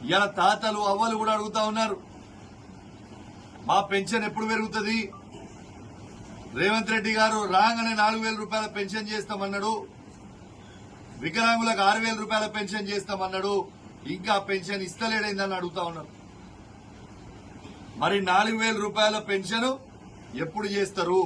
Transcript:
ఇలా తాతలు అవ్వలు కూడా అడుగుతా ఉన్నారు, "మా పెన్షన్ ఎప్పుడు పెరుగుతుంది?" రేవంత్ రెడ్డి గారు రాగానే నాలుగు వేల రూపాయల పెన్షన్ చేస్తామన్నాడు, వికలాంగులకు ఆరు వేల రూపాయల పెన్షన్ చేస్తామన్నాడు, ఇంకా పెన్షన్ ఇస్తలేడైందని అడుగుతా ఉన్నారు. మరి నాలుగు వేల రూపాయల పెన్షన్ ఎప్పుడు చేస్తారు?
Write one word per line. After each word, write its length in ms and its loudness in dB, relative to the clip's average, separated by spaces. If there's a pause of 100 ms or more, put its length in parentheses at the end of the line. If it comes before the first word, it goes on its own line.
(100)
ఇలా 160 6 (140)
తాతలు 420 4 (100)
అవ్వలు 300 2
కూడా 140 2
అడుగుతా 340 -2
ఉన్నారు, 260 0 (1700)
"మా 80 6 (140)
పెన్షన్ 360 0
ఎప్పుడు 240 -4
పెరుగుతుంది?" 460 0 (1600)
రేవంత్ 340 4
రెడ్డి 240 2
గారు 220 6 (160)
రాగానే 360 6 (100)
నాలుగు 240 4
వేల 180 0
రూపాయల 320 -2
పెన్షన్ 380 -4
చేస్తామన్నాడు, 600 -2 (1500)
వికలాంగులకు 640 4
ఆరు 180 4
వేల 160 0
రూపాయల 240 0 (100)
పెన్షన్ 360 -4
చేస్తామన్నాడు, 640 -2 (600)
ఇంకా 200 0 (140)
పెన్షన్ 400 -2
ఇస్తలేడైందని 680 -2
అడుగుతా 320 -4
ఉన్నారు. 200 -12 (1900)
మరి 160 4 (140)
నాలుగు 300 6
వేల 220 2
రూపాయల 320 4 (140)
పెన్షన్ 400 0 (720)
ఎప్పుడు 320 -4
చేస్తారు? 500 2